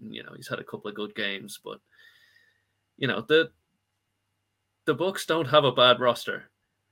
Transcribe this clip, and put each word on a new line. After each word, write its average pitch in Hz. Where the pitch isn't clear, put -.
and, 110
you 117
know, -
he's -
had 123
a -
couple 107
of 104
good 104
games, 101
but, -
you 135
know, 104
the, 160
the 151
Bucs 180
don't 160
have 147
a 127
bad 123
roster. 117